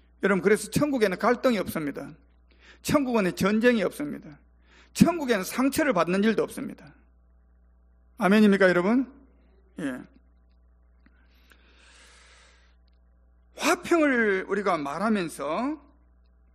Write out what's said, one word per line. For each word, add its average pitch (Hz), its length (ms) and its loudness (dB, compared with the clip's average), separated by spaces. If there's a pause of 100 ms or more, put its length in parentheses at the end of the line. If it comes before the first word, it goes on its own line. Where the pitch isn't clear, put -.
(240)
여러분, 190 180 2
그래서 208 280 2
천국에는 220 480 0
갈등이 240 420 0
없습니다. 147 520 -8 (720)
천국에는 233 520 0
전쟁이 220 480 2
없습니다. - 560 -8 (540)
천국에는 277 500 2
상처를 269 500 -2
받는 180 300 0
일도 214 200 0
없습니다. - 500 -12 (1200)
아멘입니까, 196 520 6
여러분? 196 420 0 (680)
예. 135 200 -8 (3500)
화평을 262 880 2
우리가 185 300 -2
말하면서 170 1040 -4 (720)